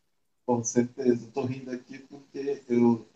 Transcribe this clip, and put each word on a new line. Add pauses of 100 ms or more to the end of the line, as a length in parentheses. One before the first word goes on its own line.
(460)
Com
certeza.
Eu
tô
rindo
aqui
porque
eu, (100)